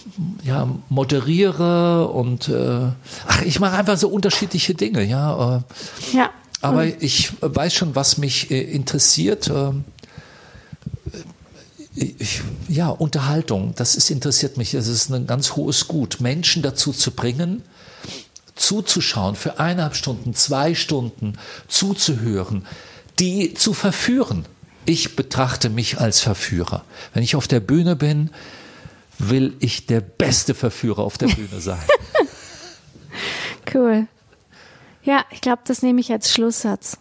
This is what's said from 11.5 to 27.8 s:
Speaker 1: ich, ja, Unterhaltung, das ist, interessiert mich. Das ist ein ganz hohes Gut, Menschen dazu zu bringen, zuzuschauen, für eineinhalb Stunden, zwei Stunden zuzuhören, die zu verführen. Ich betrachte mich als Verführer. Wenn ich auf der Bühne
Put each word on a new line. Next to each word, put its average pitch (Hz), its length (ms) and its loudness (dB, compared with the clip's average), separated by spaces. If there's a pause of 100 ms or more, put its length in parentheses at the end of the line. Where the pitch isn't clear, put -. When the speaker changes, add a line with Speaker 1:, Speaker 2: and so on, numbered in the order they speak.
Speaker 1:
ich, - 460 -4 (260)
ja, 160 220 0
Unterhaltung, 139 840 0
das - 200 0
ist, - 160 2
interessiert 135 460 0
mich. 117 140 -2
Das 127 160 -2
ist 117 220 0
ein 127 180 -2
ganz 123 280 -2
hohes 151 320 0
Gut, 147 340 -2
Menschen 151 400 0
dazu 139 320 0
zu - 180 0
bringen, 165 520 -2 (920)
zuzuschauen, 117 800 0
für - 240 -6
eineinhalb 165 360 0
Stunden, 123 400 -4
zwei 143 400 2
Stunden 117 580 -2 (340)
zuzuhören, 110 960 0 (540)
die 185 360 0
zu - 180 2
verführen. 202 720 0 (400)
Ich - 300 0
betrachte 127 540 0
mich 113 300 -2
als 113 220 4
Verführer. 92 600 -2 (300)
Wenn 117 100 0
ich 120 120 0
auf 139 120 0
der 127 140 4
Bühne 160 340 4